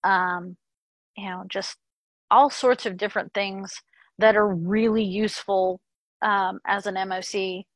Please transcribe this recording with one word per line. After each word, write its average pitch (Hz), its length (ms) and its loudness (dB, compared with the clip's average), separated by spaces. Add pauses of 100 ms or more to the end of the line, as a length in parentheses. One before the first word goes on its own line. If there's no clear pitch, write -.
um, 180 540 0 (600)
you 202 120 -10
know, 185 200 -10
just - 280 -8 (540)
all 269 180 8
sorts 254 380 0
of 190 100 -6
different 196 380 -4
things 196 480 -6 (360)
that 214 180 6
are 208 120 4
really 214 560 2
useful, 190 760 0 (420)
um, 196 440 0
as 202 200 -2
an 196 100 -6
M 190 160 -4
O 185 80 -4
C. 190 560 -6